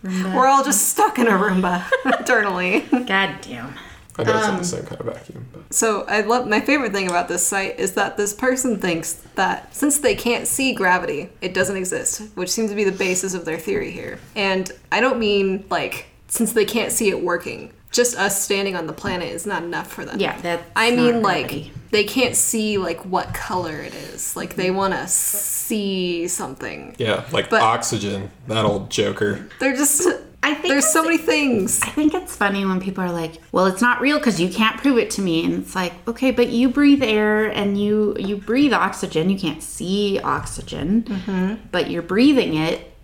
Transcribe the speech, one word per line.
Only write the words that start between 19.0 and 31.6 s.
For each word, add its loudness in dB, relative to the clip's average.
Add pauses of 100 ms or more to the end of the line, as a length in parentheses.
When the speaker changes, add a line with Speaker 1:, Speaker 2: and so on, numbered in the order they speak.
Speaker 2:
is -8
not -4
enough -8
for -12
them. -8
Speaker 1:
Yeah, -2
that's -4 (140)
Speaker 2:
I 4
Speaker 1:
not 4
Speaker 2:
mean, 4
like, 0
Speaker 1:
gravity. -8 (180)
Speaker 2:
they 4
can't 0
see, 0
like, -4
what -2
color -4
it -12
is. -10
Like, -8
they 0
wanna 0
see -2
something. -8
Speaker 3:
Yeah, 0
like -2
Speaker 2:
But 4
Speaker 3:
oxygen, 0 (180)
that 2
old 0
joker. 0 (140)
Speaker 2:
They're 2
just, 2 (340)
Speaker 1:
I 2
think -4
Speaker 2:
there's 4
so 4
Speaker 1:
it's 2
Speaker 2:
many 2
things. 2